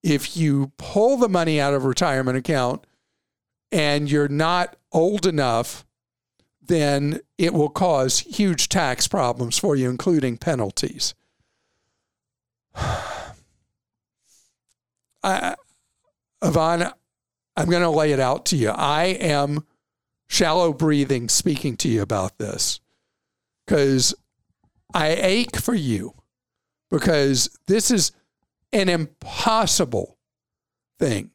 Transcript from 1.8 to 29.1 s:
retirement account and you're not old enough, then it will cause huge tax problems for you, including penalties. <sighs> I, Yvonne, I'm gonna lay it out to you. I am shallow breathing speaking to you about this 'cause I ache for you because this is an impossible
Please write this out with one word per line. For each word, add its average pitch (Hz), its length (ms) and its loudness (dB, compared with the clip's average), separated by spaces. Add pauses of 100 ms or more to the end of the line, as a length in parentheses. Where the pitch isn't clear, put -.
retirement 131 520 0
account 131 500 -2 (840)
and 147 400 0
you're 143 180 2
not 165 480 -2 (140)
old 180 360 2
enough, 127 580 0 (760)
then 143 600 0 (180)
it 170 160 0
will 151 160 2
cause 139 500 0
huge 196 480 -2
tax 143 400 0
problems 123 500 -2
for 151 180 0
you, 127 140 0
including 131 460 0
penalties. - 840 -4
<sighs> - 60 -20 (4000)
I, - 320 0 (880)
Yvonne, 165 500 2 (640)
I'm 160 140 0
gonna 175 200 4
lay 151 220 2
it 135 80 2
out 131 260 0
to 180 100 0
you. 110 140 2
I 151 340 0
am 147 640 -2 (600)
shallow 170 460 2
breathing 139 560 0
speaking 143 480 0
to - 120 -4
you 113 140 0
about 98 360 -4
this - 420 -6 (840)
'cause 135 480 2 (800)
I 156 140 0
ache 190 480 0
for - 180 -2
you 123 400 -2 (760)
because 139 580 2 (180)
this 208 240 2
is 196 220 2 (600)
an 196 160 2
impossible 165 1300 -2 (800)